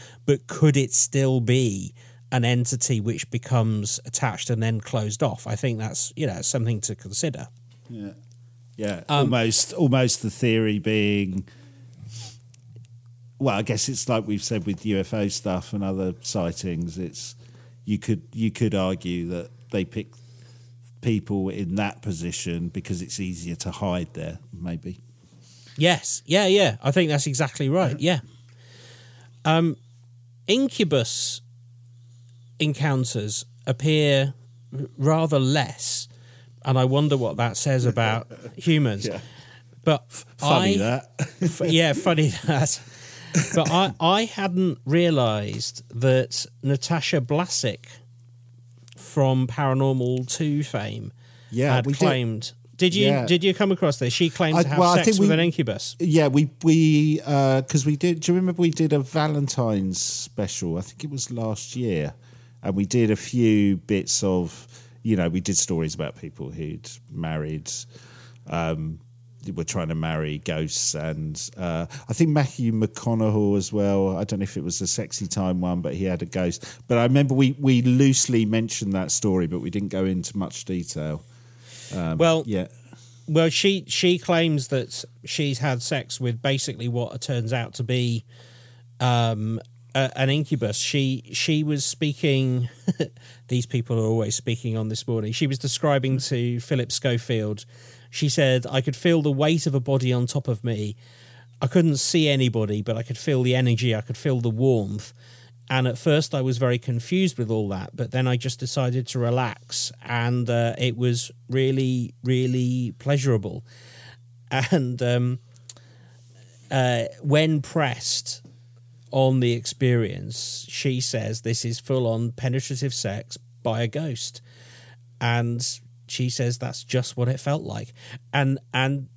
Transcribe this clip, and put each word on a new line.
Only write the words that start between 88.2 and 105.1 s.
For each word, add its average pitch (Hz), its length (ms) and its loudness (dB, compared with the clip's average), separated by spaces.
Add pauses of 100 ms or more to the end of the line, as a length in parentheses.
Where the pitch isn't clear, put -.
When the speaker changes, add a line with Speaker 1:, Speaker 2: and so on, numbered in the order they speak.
Speaker 1:
um, 113 600 2 (340)
a, 135 220 2
an 135 140 2
incubus. 139 480 0
She, 131 540 0
she 156 320 0
was 147 200 0
speaking. 135 840 0 (280)
<laughs> - 500 -8
These 123 180 0
people 117 320 -2
are 110 80 2
always 110 280 0
speaking 120 400 -4
on 110 140 -2
This 110 180 -4
Morning. 110 260 -2
She 147 140 0
was 135 120 -2
describing 135 600 2
to 120 420 -2
Philip 120 320 -2
Schofield. 113 720 -2 (420)
She 147 220 -2
said, 131 400 4
"I 131 100 2
could 131 160 -2
feel 170 260 4
the 147 100 2
weight 151 340 2
of 135 80 0
a 135 60 2
body 123 340 0
on 123 120 0
top 139 220 -2
of 113 160 -2
me. 107 320 -4 (640)
I 143 60 -2
couldn't 160 320 4
see 160 300 4
anybody, 117 520 2
but 110 160 -4
I 120 60 -6
could 120 160 -8
feel 131 240 0
the 123 120 4
energy. 123 400 2
I 107 60 -4
could - 160 -8
feel 127 240 0
the 117 100 -2
warmth." 110 640 0 (580)